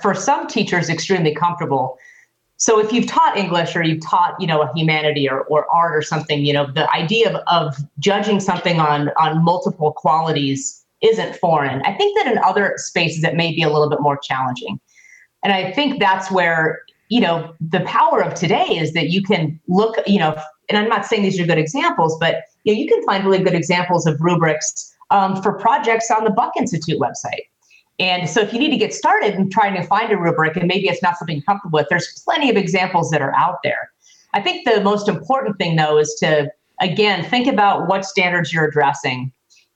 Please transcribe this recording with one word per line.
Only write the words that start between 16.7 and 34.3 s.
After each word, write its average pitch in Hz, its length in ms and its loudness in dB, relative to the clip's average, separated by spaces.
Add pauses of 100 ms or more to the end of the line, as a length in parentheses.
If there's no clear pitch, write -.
you 233 120 2
know, 165 400 0
the 170 200 -2
power 240 400 2
of 170 120 -2
today 233 380 0
is 160 220 -2
that 160 180 -2
you 196 120 0
can 160 440 -2
look, 208 280 2 (120)
you 196 120 4
know, 156 160 0 (320)
and 208 100 0
I'm 214 120 0
not 208 160 0
saying 214 160 0
these 190 180 0
are 170 60 0
good 160 140 2
examples, 185 600 0
but, 165 220 -2 (220)
you 214 100 4
know, 220 60 0
you - 80 -2
can 453 180 4
find 196 180 0
really 190 180 4
good 175 120 2
examples 175 540 0
of 143 120 0
rubrics, 165 760 0 (160)
um, 190 320 2
for 202 120 0
projects 233 580 0
on 226 140 2
the 208 60 2
Buck 233 260 0
Institute 170 420 -2
website. - 460 -6 (540)
And 180 300 0
so 220 120 0
if 208 100 -2
you 233 80 -2
need 302 120 2
to 233 60 0
get 208 160 0
started 302 420 0
in 190 140 0
trying 202 260 0
to 170 80 -4
find 214 280 0
a 196 60 0
rubric 160 400 0
and 175 100 0
maybe 190 220 0
it's 175 120 -4
not 175 160 0
something 160 200 -6
you're - 80 -8
comfortable 190 320 -2
with, 143 120 0
there's - 360 -4
plenty 302 240 0
of 214 80 2
examples 180 540 0
that 147 100 0
are 135 140 -2
out 160 280 2
there. 120 280 -4 (420)